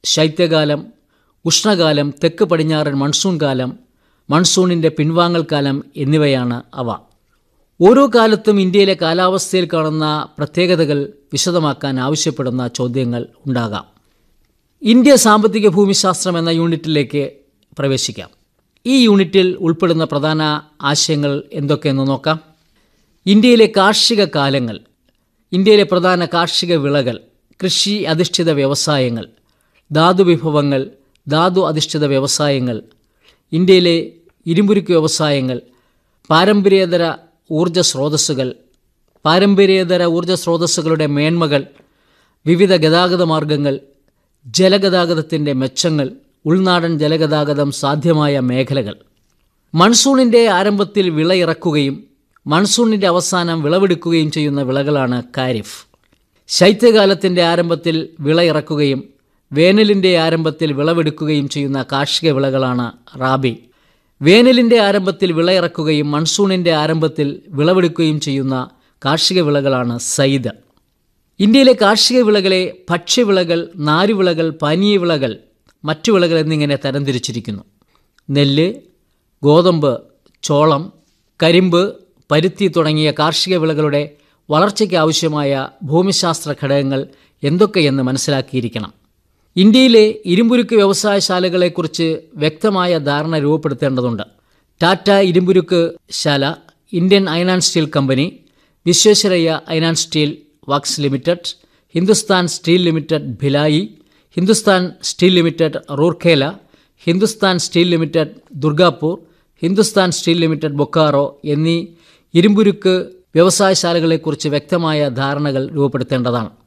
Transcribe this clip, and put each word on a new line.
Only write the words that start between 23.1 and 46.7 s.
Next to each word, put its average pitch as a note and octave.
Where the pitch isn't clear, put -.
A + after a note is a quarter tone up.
ഇന്ത്യയിലെ A3
കാർഷിക G#3
കാലങ്ങൾ, C3+
ഇന്ത്യയിലെ G3+
പ്രധാന F3+
കാർഷിക E3+
വിളകൾ, C#3
കൃഷി F#3+
അധിഷ്ഠിത E3
വ്യവസായങ്ങൾ, C3+
ധാതുവിഭവങ്ങൾ, D#3
ധാതു F3
അധിഷ്ഠിത D#3
വ്യവസായങ്ങൾ, C3+
ഇന്ത്യയിലെ F3
ഇരുമ്പുരുക്ക് F#3
വ്യവസായങ്ങൾ, D3
പാരമ്പര്യേതര F#3
ഊർജ്ജ E3+
സ്രോതസ്സുകൾ, C#3
പാരമ്പര്യേതര F#3
ഊർജ്ജ E3+
സ്രോതസ്സുകളുടെ D#3+
മേന്മകൾ, D3
വിവിധ F3+
ഗതാഗത F3
മാർഗങ്ങൾ, D3+
ജലഗതാഗതത്തിൻ്റെ E3+
മെച്ചങ്ങൾ, C3+
ഉൾനാടൻ F3